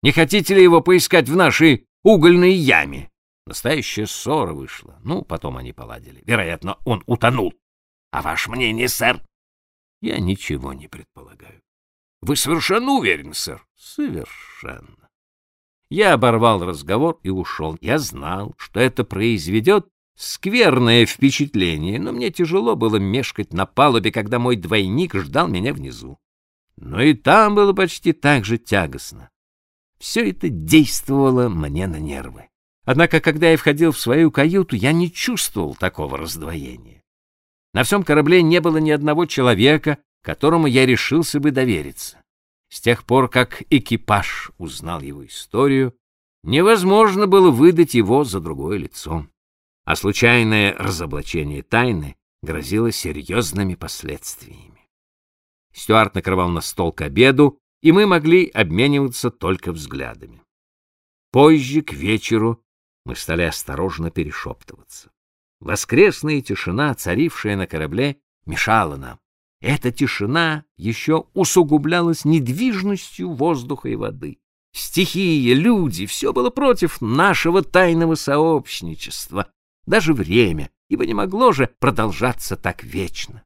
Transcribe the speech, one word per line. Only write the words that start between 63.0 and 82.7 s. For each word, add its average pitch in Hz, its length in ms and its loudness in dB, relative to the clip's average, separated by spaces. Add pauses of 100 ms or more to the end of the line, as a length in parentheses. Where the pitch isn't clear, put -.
мы 62 120 -12
стали 82 260 -4
осторожно 82 720 -6
перешёптываться. - 960 -12 (500)
Воскресная 151 800 0
тишина, 120 540 -4
царившая 156 640 -4
на 190 100 -4
корабле, 123 540 -4 (260)
мешала 82 480 0
нам. 65 240 -16 (420)
Эта 135 300 -2
тишина 151 720 -4 (120)
ещё 117 580 -2
усугублялась 165 880 2
недвижностью 185 1080 -2
воздуха 139 560 -4
и 113 80 -6
воды. 107 420 -10 (340)
Стихия, 165 840 0
люди — 151 520 0
всё - 260 -4
было 247 180 0
против 247 500 0
нашего 165 640 0
тайного 165 520 2
сообщничества — 139 1400 -4 (380)
даже 160 240 2
время, 92 560 0 (180)
ибо - 180 -2
не 220 80 -4
могло 202 380 2
же 135 160 0 (100)
продолжаться 113 800 -2
так - 280 -8